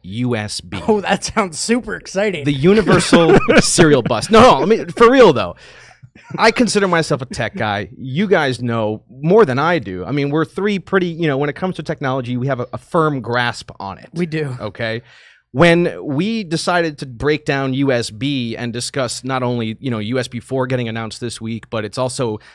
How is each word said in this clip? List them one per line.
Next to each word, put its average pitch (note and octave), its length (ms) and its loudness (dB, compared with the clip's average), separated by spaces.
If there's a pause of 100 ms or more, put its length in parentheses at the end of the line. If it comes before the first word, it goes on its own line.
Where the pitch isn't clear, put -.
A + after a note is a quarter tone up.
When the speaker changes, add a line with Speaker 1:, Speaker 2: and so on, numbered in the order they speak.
Speaker 1:
U A#2+ 320 -4
S G#2+ 260 -6
B. - 260 -10
Speaker 2:
Oh, G#3+ 140 2
that F#3 220 -2
sounds F#3 360 -4
super A3 360 -2
exciting. F3+ 500 -4
Speaker 1:
The D3 80 0
universal F3+ 840 4 (140)
Speaker 2:
<laughs> D#4 100 6
Speaker 1:
serial C#3+ 440 4
bus. A2 260 -2
No, A3 100 6
no, A3 200 8
let D#3 100 -2
me, F3+ 240 2
for A#3 180 6
real, A#3+ 220 8
though. F#2+ 220 -2 (840)
I A3 140 4
consider G3+ 360 2
myself D#3+ 340 0
a C3 40 -8
tech A2+ 300 -6
guy. G#2 420 -4
You C3+ 300 -4
guys C#3+ 340 2
know A2+ 480 -2
more E3 360 4
than B2+ 140 -2
I E3 200 2
do. F#2 260 -8
I F2+ 60 -6
mean, C#3+ 180 -2
we're D3+ 160 0
three G3+ 320 -2
pretty, F3+ 300 -2
you E3+ 200 -4
know, C3+ 100 0
when D3 120 -2
it C#3+ 60 -8
comes F#3 220 -4
to D#3+ 60 -8
technology, C3 540 -4
we B2 100 -2
have C3 120 -2
a, A#2+ 140 -6
a A2 40 -10
firm D#3 440 0
grasp A#2+ 580 -4
on F#2+ 180 -10
it. - 160 -20
Speaker 2:
We E3+ 120 -2
do. D3+ 340 -6
Speaker 1:
Okay? A2+ 420 -6 (500)
When E3+ 440 4 (100)
we F#3+ 380 -2
decided E3 560 -2
to D3+ 60 -10
break C3 400 -2
down C#3 300 -2
U C3+ 160 2
S A#2 180 0
B A#2+ 480 -4
and A#2+ 160 -8
discuss A#2+ 500 -6
not B2+ 200 -4
only, A#2 360 -2
you C3 100 -6
know, A#2 100 -2
U A2+ 200 -2
S B2 80 -4
B B2 120 -10
four B2+ 280 -4
getting B2 220 -2
announced A2+ 320 -8
this A#2 180 -8
week, A2+ 300 -8
but A2 160 -6
it's G2+ 120 -10
also, B2+ 420 -4 (160)